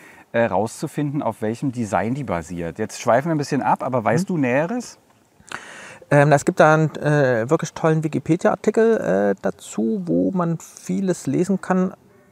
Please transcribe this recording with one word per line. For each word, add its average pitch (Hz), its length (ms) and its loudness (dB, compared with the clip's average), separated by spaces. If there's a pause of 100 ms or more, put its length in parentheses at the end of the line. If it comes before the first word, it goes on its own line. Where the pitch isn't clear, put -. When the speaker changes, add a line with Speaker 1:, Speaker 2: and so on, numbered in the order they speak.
(340)
Speaker 1:
äh, 117 100 2
rauszufinden, 135 760 -2
auf - 200 -6
welchem 117 300 -4
Design 110 440 -2
die 143 100 -6
basiert. 85 540 -6
Jetzt 107 200 -6
schweifen 127 300 2
wir 160 60 0
ein - 20 0
bisschen 143 240 -2
ab, 131 200 0
aber 123 220 -2
weißt 151 260 0
Speaker 2:
Mhm. 185 60 -2
Speaker 1:
du 151 60 0
Näheres? 156 580 -2 (1120)
Speaker 2:
Ähm, 143 200 6
es 147 140 4
gibt - 140 0
da 156 160 8
einen, 156 220 2
äh, 131 520 2
wirklich 165 240 0
tollen 160 300 0
Wikipedia-Artikel, 214 960 0 (340)
äh, 196 100 -2
dazu, 214 640 -4
wo 175 260 0
man 170 280 -2
vieles - 680 -4
lesen 180 360 0
kann. 185 320 0 (380)